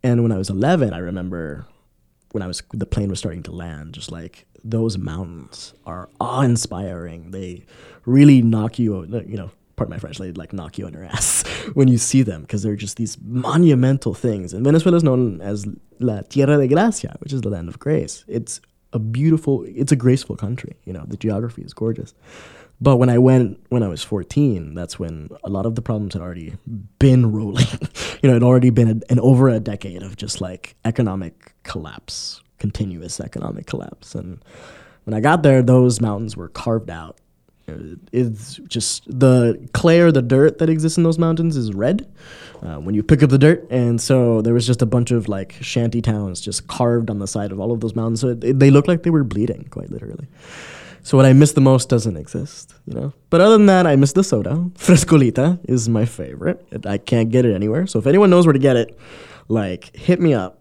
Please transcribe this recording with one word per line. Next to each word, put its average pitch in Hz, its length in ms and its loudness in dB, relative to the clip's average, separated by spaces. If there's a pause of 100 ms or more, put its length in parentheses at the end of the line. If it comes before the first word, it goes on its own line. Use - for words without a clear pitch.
And 120 200 2
when 113 100 0
I 98 60 -4
was 95 100 -6
eleven, 113 460 -2
I 82 40 -12
remember 87 680 -10 (680)
when 104 100 -8
I 90 40 -10
was, 90 160 -12 (100)
the 101 140 -8
plane 101 240 -4
was 90 80 -8
starting 82 260 -10
to 82 80 -16
land, 80 400 -16
just, - 180 -18
like, 85 360 -18 (180)
those 113 340 -4
mountains 85 760 -12 (120)
are 85 220 -14 (120)
awe-inspiring. 92 1080 -4
They 92 360 -14 (380)
really 135 380 8
knock 113 360 0
you, 101 260 -4
you 101 320 -12
know, 95 140 -14 (260)
pardon - 180 -6
my 110 40 -10
French, - 200 -14
they, 92 140 -12
like, 82 200 -16
knock 87 240 -12
you 90 100 -10
on 80 60 -16
your 80 120 -18
ass - 420 -6
<laughs> - 280 -2
when 135 140 6
you 120 100 4
see 135 240 2
them, 90 220 -4
'cause 101 180 -6
they're 104 140 -2
just 104 200 -10
these 113 260 -8
monumental 131 920 2
things. 101 400 -6
And 107 120 -6
Venezuela 160 340 4
is 160 60 0
known 123 360 0
as 101 260 -8 (340)
La 113 220 -4
Tierra 139 360 0
de 131 100 0
Gracia, 196 520 0
which 143 120 -12
is 131 80 -6
the 104 80 -6
land 85 200 -8
of - 100 -16
grace. - 500 -6
It's - 320 -10 (320)
a 120 60 -6
beautiful, 135 680 -2
it's 139 260 -4
a 143 40 4
graceful 127 400 0
country. 110 480 -10
You 92 80 -14
know, 87 140 -12
the 104 100 -12
geography 110 460 -6
is - 100 -20
gorgeous. - 400 -8 (680)
But 135 140 4
when 123 120 4
I 120 100 2
went, 127 420 4 (100)
when 123 120 0
I 101 60 -2
was 80 140 -8
fourteen, 95 720 -4
that's 87 240 -12
when 82 320 -10 (140)
a - 60 -10
lot 98 140 -4
of 113 100 -4
the 117 80 -6
problems 107 300 -6
had 87 100 -8
already 87 320 -14 (440)
been 127 340 4
rolling. 107 340 0
<laughs> - 120 -10 (440)
You 139 60 4
know, 123 80 6
it 117 60 2
had - 0 -
already 127 260 6
been 110 400 2
a, - 40 0
an 123 60 4
over 131 300 4
a 113 120 0
decade 98 420 -12
of 95 160 -16
just, 98 240 -10
like, 90 420 -14
economic 98 800 -4
collapse, - 800 -14 (180)
continuous 92 580 -8
economic - 480 -12
collapse. - 480 -14
And 87 240 -12 (680)
when 107 100 -8
I 110 60 -4
got 151 220 2
there, 135 200 6
those 127 380 4
mountains 107 360 -4
were - 120 -14
carved 113 420 -6
out. 82 260 -16 (500)
It, 80 320 -16 (140)
it's 113 440 -4 (120)
just - 380 -8
the 127 680 2
clay 170 280 4
or 170 120 6
the 135 100 2
dirt 139 360 2
that 160 100 0
exists 160 300 0
in 165 60 2
those 165 140 0
mountains 165 380 0
is 110 160 -4
red. 123 340 -2 (560)
Uh, 80 140 -10
when 87 180 -6
you 107 80 0
pick 135 200 4
up 139 80 4
the 135 80 4
dirt, 160 320 4
and 120 300 0
so 117 420 2
there 117 120 2
was 117 120 0
just 123 160 0
a 120 40 2
bunch 120 240 0
of, 117 180 0
like, 98 320 -8
shanty 117 420 -4
towns 104 380 -4
just - 280 -10
carved 120 420 -2
on 104 80 -6
the 98 80 -6
side 101 260 -6
of 95 60 -8
all 110 140 -4
of 113 80 -6
those 113 160 -6
mountains. 113 240 -4
So 131 80 -2
it, 117 160 -6
it, 131 140 0
they 139 120 8
looked 143 180 6
like 170 140 0
they 170 80 -2
were 151 140 2
bleeding, 104 460 -6
quite 50 200 -14
literally. - 360 -14 (760)
So - 140 0
what 131 80 8
I 131 80 8
miss 147 200 8
the 139 100 2
most 131 260 4
doesn't 110 300 0
exist, - 560 -12 (120)
you - 60 -12
know? 139 220 -8 (160)
But 170 100 6
other 220 160 8
than 208 100 8
that, 185 200 6
I 147 100 4
miss 139 160 4
the 190 100 4
soda. 104 280 -2
<laughs> 175 240 -4
Frescolita 151 920 4
is 120 240 0
my 113 160 2
favorite. 87 640 -8
It, - 140 -12
I 101 140 -4
can't 113 320 0
get 123 160 2
it 107 80 2
anywhere. 110 320 -2
So 117 120 -4
if 101 80 -2
anyone 190 220 6
knows 180 180 6
where 156 60 6
to 135 60 2
get 131 180 4
it, - 220 -2 (500)
like, 101 480 -6
hit 180 240 0
me 160 140 2
up. 92 260 -4